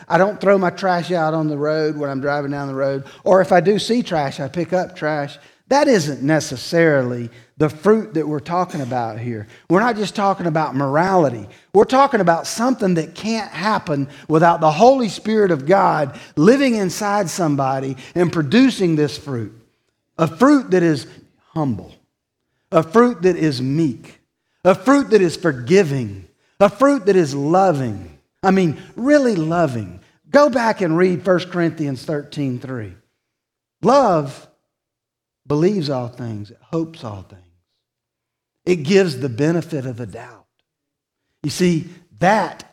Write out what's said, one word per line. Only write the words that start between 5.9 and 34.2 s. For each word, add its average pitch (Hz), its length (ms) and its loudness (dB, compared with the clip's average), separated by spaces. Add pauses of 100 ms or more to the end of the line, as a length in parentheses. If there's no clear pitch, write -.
necessarily 135 1080 0 (280)
the 151 100 0
fruit 196 460 0
that 156 120 -2
we're 151 140 -6
talking 175 400 -4
about 117 400 -6
here. 113 280 -10 (220)
We're 180 120 4
not 233 160 0
just 202 180 -6
talking 196 300 -2
about 156 300 -2
morality. 143 720 0 (240)
We're 208 100 6
talking 262 380 2
about 165 260 0
something 220 460 -2
that 156 220 -4
can't 214 360 -6
happen 165 560 -4 (220)
without 165 320 4
the 156 100 4
Holy 233 380 4
Spirit 208 420 0
of 135 140 -2
God 165 520 2 (200)
living 240 380 4
inside 202 540 -2
somebody 135 680 -2 (180)
and 175 160 0
producing 175 640 2
this 151 220 -2
fruit. 120 360 -10 (640)
A 165 100 2
fruit 226 440 2
that 180 120 2
is 156 220 0 (480)
humble. 110 400 -6 (800)
A 165 100 4
fruit 196 420 2
that 180 120 2
is 151 260 -2
meek. 139 600 -4 (420)
A 185 100 6
fruit 262 360 2
that 208 120 4
is 165 140 0
forgiving. 131 920 -2 (320)
A 202 80 6
fruit 262 380 2
that 190 100 4
is 143 180 2
loving. 139 800 0 (240)
I 190 100 2
mean, 185 300 0 (140)
really 254 400 2
loving. 143 640 -2 (300)
Go 285 200 6
back 226 300 -2
and 165 180 0
read 180 280 0
First 180 260 0
Corinthians 160 540 -4
thirteen 143 520 -6
three. 117 360 -12 (880)
Love 190 640 0 (1000)